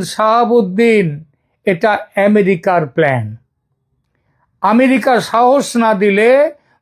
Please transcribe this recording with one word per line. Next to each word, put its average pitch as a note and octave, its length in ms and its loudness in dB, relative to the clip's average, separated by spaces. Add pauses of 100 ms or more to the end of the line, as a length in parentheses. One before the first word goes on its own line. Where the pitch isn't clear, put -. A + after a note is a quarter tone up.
শাহাবুদ্দিন A3 1040 0 (640)
এটা G3+ 240 0 (240)
আমেরিকার G3 720 0
প্ল্যান। C3 380 -2 (1400)
আমেরিকা B3 580 2
সাহস B3 440 0 (120)
না A3+ 160 0
দিলে G#3 360 0 (520)